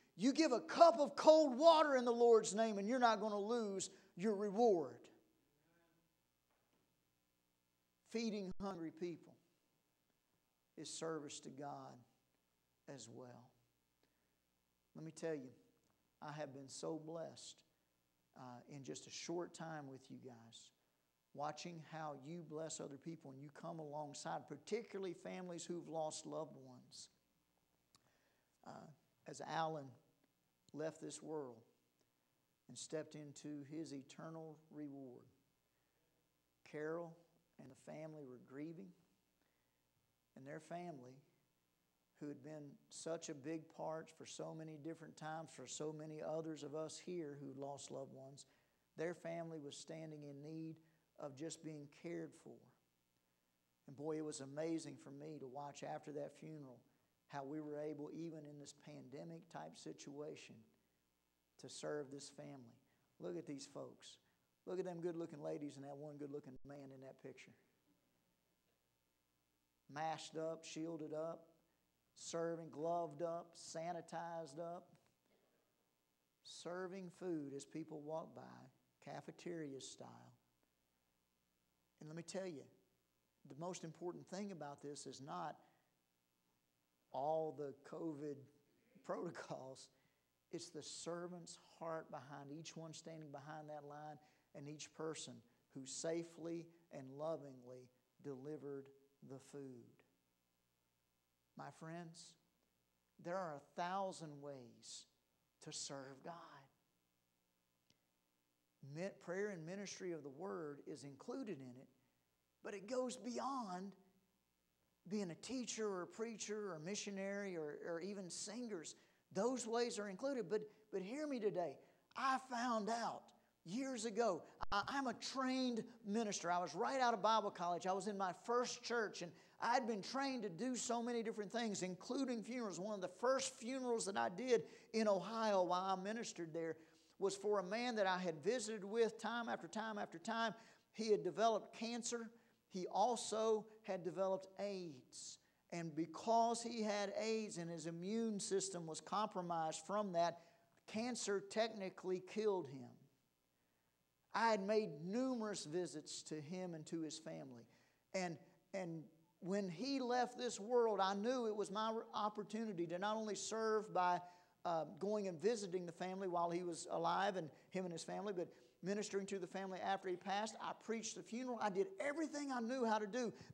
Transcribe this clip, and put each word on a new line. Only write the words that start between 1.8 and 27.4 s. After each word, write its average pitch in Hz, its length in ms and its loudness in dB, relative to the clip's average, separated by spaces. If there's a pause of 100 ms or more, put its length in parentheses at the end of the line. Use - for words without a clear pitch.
in 247 100 6
the 240 80 6
Lord's 233 400 10
name 220 240 4
and 196 100 2
you're 254 100 6
not 226 220 8
gonna 208 180 2
lose 202 520 2 (260)
your 202 200 4
reward. 190 640 6 (3000)
Feeding 208 500 0
hungry 165 300 -2
people 160 420 -6 (1400)
is 156 120 -8
service 160 520 -4
to - 80 -12
God 135 480 -10 (960)
as 117 160 -10
well. 123 400 -14 (1400)
Let 151 120 -10
me 160 60 -8
tell 160 220 -2
you, 131 160 -4 (720)
I 147 120 -6
have 147 200 -6
been 139 140 -10
so 160 360 -4
blessed, 156 520 -8 (840)
uh, 123 300 -12
in 139 160 -10
just 143 240 -8
a - 20 -16
short 175 440 -4
time 160 340 -6
with 131 140 -12 (100)
you 127 60 -10
guys, 117 540 -16 (600)
watching 151 480 -4 (120)
how 156 220 -4 (100)
you 170 180 -8
bless 156 380 -4
other 147 160 -6
people 151 340 -10
and 135 100 -12
you 147 80 -10
come 165 300 -8
alongside, 151 720 -6
particularly 196 640 -4
families 180 500 -8
who've 170 240 -6
lost 156 380 -2
loved 151 320 -6
ones. 127 500 -16 (1600)